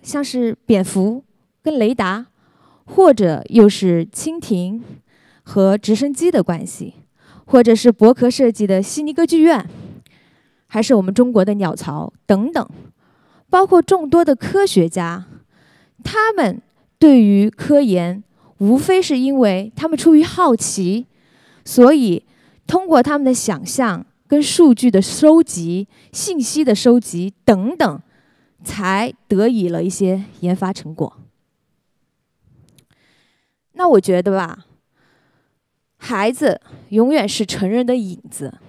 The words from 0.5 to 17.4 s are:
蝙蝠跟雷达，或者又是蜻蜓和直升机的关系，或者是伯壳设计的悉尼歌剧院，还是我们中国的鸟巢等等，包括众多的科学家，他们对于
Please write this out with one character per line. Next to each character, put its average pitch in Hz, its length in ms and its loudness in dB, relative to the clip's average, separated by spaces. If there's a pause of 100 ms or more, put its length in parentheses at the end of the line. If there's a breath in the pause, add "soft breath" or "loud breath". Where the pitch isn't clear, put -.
蝙 196 180 0
蝠 208 400 -4 (380)
跟 311 160 -4
雷 226 160 0
达， 208 340 -6 (580)
或 359 280 4
者 175 360 -2
又 214 180 6
是 175 400 0
蜻 330 320 -10
蜓 202 440 -6 (600 soft breath)
和 196 340 0
直 208 180 -2
升 277 180 -4
机 339 180 -2
的 214 120 0
关 170 220 -6
系， - 280 -16 (520 soft breath)
或 247 180 4
者 226 120 4
是 233 160 2
伯 220 220 6
壳 247 160 0
设 247 220 0
计 208 160 -4
的 190 140 0
悉 302 220 -8
尼 302 80 -6
歌 330 140 0
剧 320 160 2
院， 311 260 2 (1000 loud breath)
还 214 140 -4
是 247 140 0
我 202 60 2
们 190 120 -4
中 247 200 0
国 202 100 2
的 202 120 -2
鸟 190 200 -4
巢 151 360 -10 (140)
等 214 260 0
等， - 180 -6 (800 soft breath)
包 370 160 2
括 370 160 4
众 339 280 -2
多 339 140 2
的 294 120 2
科 392 300 -2
学 175 220 0
家， 170 380 -8 (800 soft breath)
他 440 300 -2
们 262 280 -2 (380)
对 277 240 6
于 101 260 2